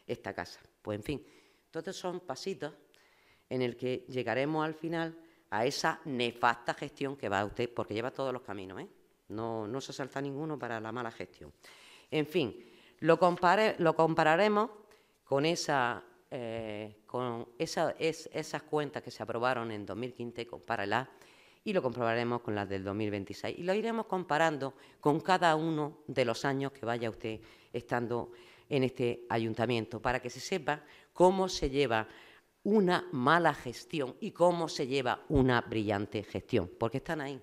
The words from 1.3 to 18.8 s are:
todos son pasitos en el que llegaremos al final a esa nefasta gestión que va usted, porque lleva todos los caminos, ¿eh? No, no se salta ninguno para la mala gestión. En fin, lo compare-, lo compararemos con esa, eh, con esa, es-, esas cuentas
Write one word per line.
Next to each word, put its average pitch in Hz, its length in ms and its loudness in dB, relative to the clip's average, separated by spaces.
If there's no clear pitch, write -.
todos 165 260 -10
son 180 240 -6
pasitos 147 520 -8
en 127 140 0
el 120 140 0
que 127 320 -4
llegaremos 135 560 0
al 160 100 -4
final 165 420 -4
a 110 160 0
esa 147 380 -2
nefasta 120 720 0
gestión 139 420 -8
que 110 120 -4
va 98 160 2
usted, 120 300 -2
porque 107 200 -4
lleva 113 160 -4
todos 135 220 -4
los 123 100 -6
caminos, 95 380 -10
¿eh? 196 80 -12
No, 113 380 -6
no 127 140 -6
se 139 120 -12
salta 139 280 -8
ninguno 143 380 -6
para 117 220 -6
la 110 120 -8
mala 117 180 -6
gestión. - 420 -14
En 147 160 2
fin, 147 380 -2
lo 160 180 6
compare-, 185 600 4
lo 160 160 4
compararemos 165 760 4
con 139 220 2
esa, 139 560 0
eh, 113 760 -8
con 120 420 -4
esa, 160 400 0
es-, 160 340 -2
esas 156 300 -6
cuentas 147 400 -2